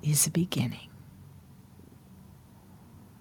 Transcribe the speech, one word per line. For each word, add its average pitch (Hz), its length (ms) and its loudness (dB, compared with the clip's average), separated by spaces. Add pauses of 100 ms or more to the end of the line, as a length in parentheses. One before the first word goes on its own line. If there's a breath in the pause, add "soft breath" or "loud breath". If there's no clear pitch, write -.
is 151 240 4
a 160 40 -2
beginning. 127 580 0 (2250)